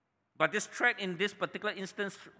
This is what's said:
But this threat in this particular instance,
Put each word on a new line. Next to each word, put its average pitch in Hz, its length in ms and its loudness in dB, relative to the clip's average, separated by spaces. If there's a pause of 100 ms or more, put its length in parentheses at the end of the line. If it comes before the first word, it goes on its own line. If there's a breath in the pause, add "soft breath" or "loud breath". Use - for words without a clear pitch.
(360)
But 156 160 4
this 208 140 0
threat 240 340 2
in 185 180 -2
this 202 140 2
particular 185 440 -4
instance, 196 420 -6 (220)